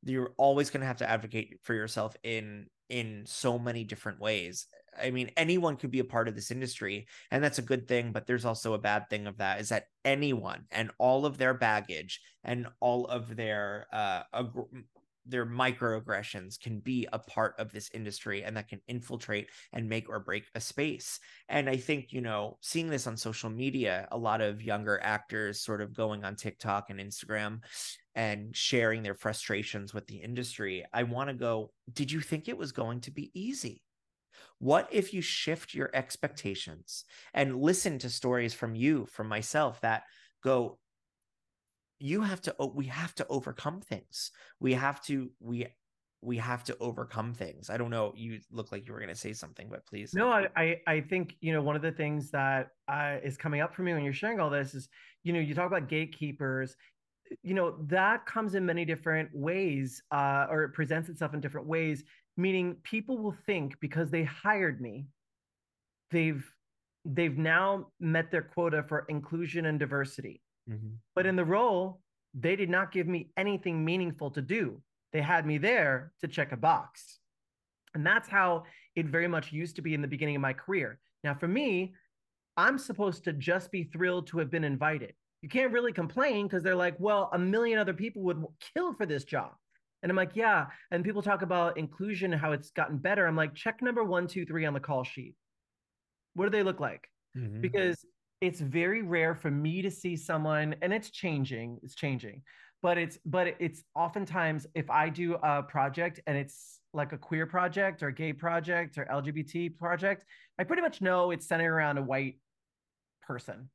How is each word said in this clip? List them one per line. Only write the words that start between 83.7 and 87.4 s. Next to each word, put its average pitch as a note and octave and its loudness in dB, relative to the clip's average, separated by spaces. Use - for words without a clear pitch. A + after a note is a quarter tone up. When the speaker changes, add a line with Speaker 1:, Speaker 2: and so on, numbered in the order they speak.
Speaker 2:
be F3+ -2
thrilled F3+ 0
to E3 -2
have D3+ 0
been D#3+ 2
invited. C#3+ 0
You D#3 -10
can't B3+ 2
really A#3+ 2
complain G#3 2
'cause F3+ 0
they're F#3 4
like, F3+ 2
"Well, G3+ 4
a F3+ 2
million A3 4